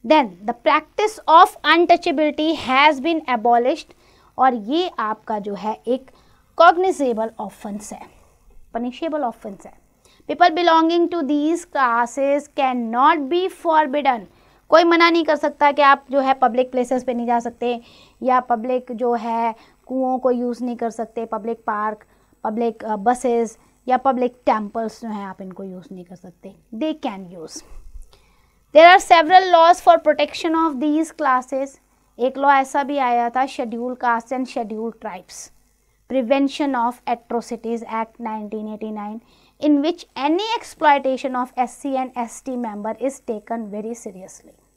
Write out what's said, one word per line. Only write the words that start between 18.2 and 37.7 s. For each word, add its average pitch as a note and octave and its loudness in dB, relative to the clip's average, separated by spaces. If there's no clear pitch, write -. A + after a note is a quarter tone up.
या B3+ 2
पब्लिक B3+ -4
जो A#3+ -2
है A#3 -4
कुओं B3+ -2
को B3+ 0
यूज़ A#3+ -4
नहीं A#3+ -6
कर A#3 -4
सकते, A3+ -10
पब्लिक A3+ -8
पार्क, G#3+ -6
पब्लिक, A3+ -4
अ, G#3+ -4
बसेस A#3 -2
या B3+ 2
पब्लिक B3 -2
टेम्पल्स A3 -2
जो A3+ -10
हैं G3+ -8
आप F#3+ -16
इनको F#3+ -14
यूज़ F#3 -16
नहीं F3+ -16
कर F3+ -20
सकते। - -20
They D#4 -4
can G3 -8
use। - -16
There D#4+ 10
are F#4+ 8
several F4+ 6
laws E4+ 6
for E4+ 6
protection D4+ -2
of C#4+ -2
these D4+ -2
classes। C4+ -2
एक B3+ -2
लॉ C#4 2
ऐसा C4+ 2
भी C#4 -4
आया A#3+ 0
था, C4 0
Schedule B3 -8
Caste A#3 -2
and B3+ -4
Schedule A3 -8
Tribes, F#3 -14
Prevention C4+ 0
of A#3+ -4
Atrocities A#3 -8